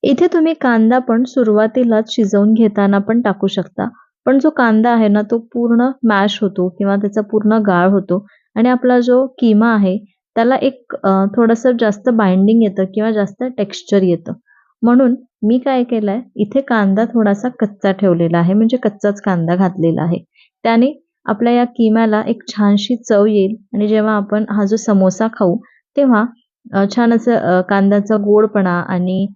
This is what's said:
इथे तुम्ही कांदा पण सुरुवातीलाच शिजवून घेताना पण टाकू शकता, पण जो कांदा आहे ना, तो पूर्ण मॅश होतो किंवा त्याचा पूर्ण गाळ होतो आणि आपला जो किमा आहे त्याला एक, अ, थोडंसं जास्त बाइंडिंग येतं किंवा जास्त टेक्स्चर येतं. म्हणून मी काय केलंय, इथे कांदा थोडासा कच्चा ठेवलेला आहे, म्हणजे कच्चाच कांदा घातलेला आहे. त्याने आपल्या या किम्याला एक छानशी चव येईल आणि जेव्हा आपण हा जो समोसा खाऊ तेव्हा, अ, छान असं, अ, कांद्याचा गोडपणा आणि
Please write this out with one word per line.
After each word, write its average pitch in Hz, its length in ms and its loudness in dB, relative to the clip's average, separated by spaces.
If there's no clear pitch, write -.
इथे 285 300 2
तुम्ही 330 200 2
कांदा 240 460 2
पण 247 240 0
सुरुवातीलाच 226 920 0
शिजवून 208 380 2
घेताना 208 440 2
पण 226 240 0
टाकू 202 260 -2
शकता, 190 420 -6
पण 262 140 2
जो 302 100 2
कांदा 233 420 2
आहे 226 160 2
ना, 208 140 2
तो 220 160 -2
पूर्ण 233 520 0
मॅश 202 380 0
होतो 185 280 -2
किंवा 196 260 -2
त्याचा 202 260 -4
पूर्ण 208 320 -2
गाळ 190 360 2
होतो 190 380 -2
आणि 233 140 2
आपला 247 300 0
जो 247 280 2
किमा 226 460 2
आहे 202 240 0
त्याला 240 200 0
एक, - 480 -6
अ, 190 220 0
थोडंसं 233 440 2
जास्त 208 300 -2
बाइंडिंग 214 540 2
येतं 196 200 -2
किंवा 208 280 -4
जास्त 202 320 -4
टेक्स्चर 202 600 -4
येतं. 170 300 -2
म्हणून 240 340 2
मी 226 140 0
काय 254 260 -2
केलंय, 220 380 -4
इथे 208 260 -2
कांदा 220 440 0
थोडासा 226 440 0
कच्चा 202 420 -4
ठेवलेला 175 460 0
आहे, 170 160 2
म्हणजे 226 240 2
कच्चाच 202 440 -4
कांदा 170 340 -2
घातलेला 180 460 0
आहे. 170 220 -4
त्याने 240 420 0
आपल्या 233 280 -2
या 240 100 2
किम्याला 220 580 0
एक 226 260 -6
छानशी 208 480 0
चव 214 300 0
येईल 208 300 0
आणि 208 140 -2
जेव्हा 214 260 0
आपण 208 360 -2
हा 208 160 -2
जो 202 100 -2
समोसा 196 520 0
खाऊ 202 300 -2
तेव्हा, 240 280 2
अ, 196 120 0
छान 233 180 2
असं, 233 220 0
अ, 180 260 0
कांद्याचा 202 560 0
गोडपणा 208 640 0
आणि 185 560 -4